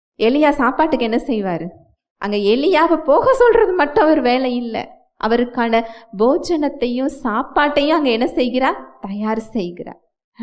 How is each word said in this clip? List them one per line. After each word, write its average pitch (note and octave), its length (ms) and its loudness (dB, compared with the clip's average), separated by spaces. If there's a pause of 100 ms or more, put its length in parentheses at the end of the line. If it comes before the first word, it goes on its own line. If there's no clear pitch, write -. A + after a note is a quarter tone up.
(180)
எலியா C#4+ 320 2
சாப்பாட்டுக்கு C#4 540 0
என்ன A3+ 120 0 (100)
செய்வாரு? F#3 420 -4 (480)
அங்க G#3 200 -4
எலியாவை D4+ 600 2
போக D#4+ 380 2
சொல்றது A4+ 380 4
மட்டும் D4 320 2
அவர் D#4 160 4
வேலை B3 360 0
இல்ல. A#3 340 -8 (340)
அவருக்கான A#3 600 0 (340)
போஜனத்தையும் C#4 920 0 (120)
சாப்பாட்டையும் C#4+ 720 0
அங்க C#4+ 160 0
என்ன A3+ 160 0
செய்கிறார்? B3+ 760 -2
தயார் G#3 380 -4
செய்கிறார். F3 640 -8 (420)